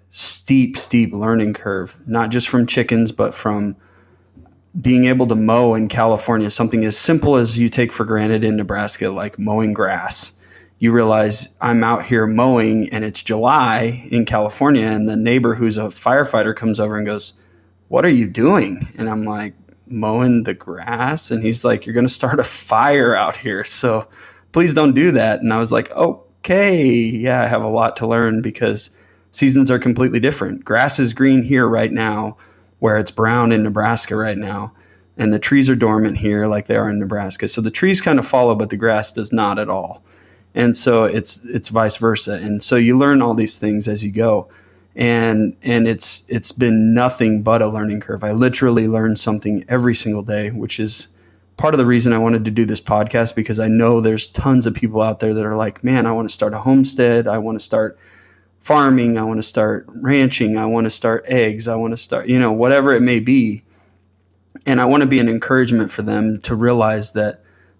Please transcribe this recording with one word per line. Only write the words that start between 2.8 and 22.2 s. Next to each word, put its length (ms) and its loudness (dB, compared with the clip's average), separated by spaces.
but 220 -2
from 420 -4
being 260 4
able 220 4
to 80 0
mow 380 4
in 140 0
California, 640 0
something 340 0
as 120 -2
simple 380 2
as 220 0
you 100 2
take 240 -2
for 140 -6
granted 380 0
in 120 0
Nebraska, 540 -4
like 300 -8
mowing 340 -2
grass. 600 -4
You 140 2
realize 580 2
I'm 240 0
out 220 0
here 200 0
mowing 640 2
and 140 -6
it's 180 -10
July 880 0
in 140 0
California, 600 0
and 240 -2
the 80 -2
neighbor 380 2
who's 220 0
a 120 -4
firefighter 640 0
comes 240 -2
over 180 -2
and 80 -6
goes, 280 -8
"What 180 2
are 40 4
you 180 4
doing?" 600 0
And 120 -6
I'm 160 -4
like, 280 -8
"Mowing 560 0
the 100 -2
grass." 800 -6
And 120 -2
he's 220 -2
like, 200 0
"You're 80 -8
gonna 160 2
start 300 -2